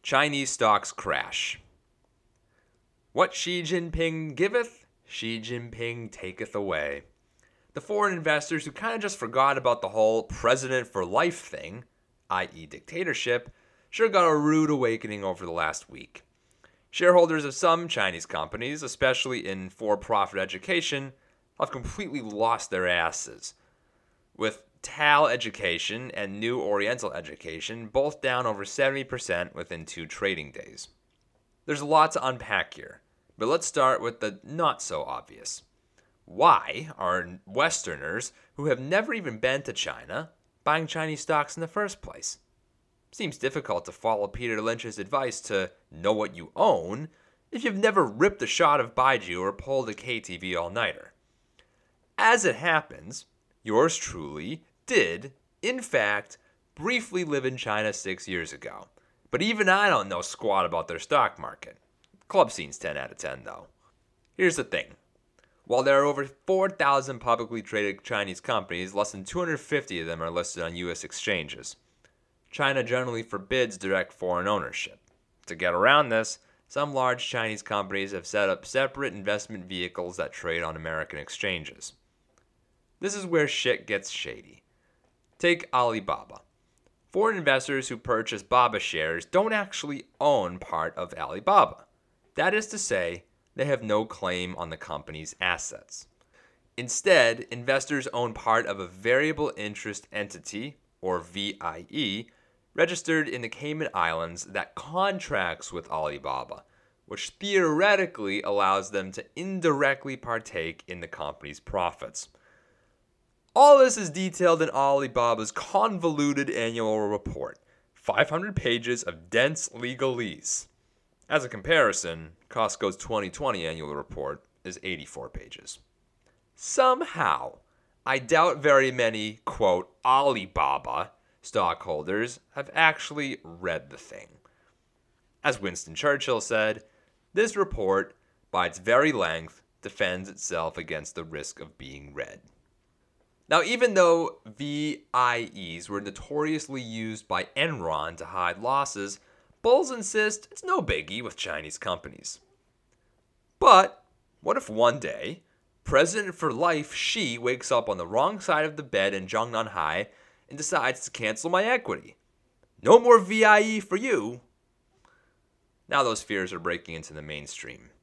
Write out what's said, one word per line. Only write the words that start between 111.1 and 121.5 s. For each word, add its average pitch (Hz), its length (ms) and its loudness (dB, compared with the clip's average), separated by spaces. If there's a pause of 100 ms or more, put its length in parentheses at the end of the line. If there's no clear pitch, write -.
profits. - 680 -6 (1300)
All 285 240 12
this 262 180 8
is 190 140 -4
detailed 170 500 2
in 160 140 2
Alibaba's 123 760 2
convoluted 156 1000 0
annual 113 580 0
report, - 500 -6 (360)
five - 340 0
hundred 185 260 -4
pages 120 480 0
of 85 280 -10
dense 147 400 2
legalese. 123 960 -4 (600)
As 151 160 0
a 127 60 -10
comparison, 95 840 0 (180)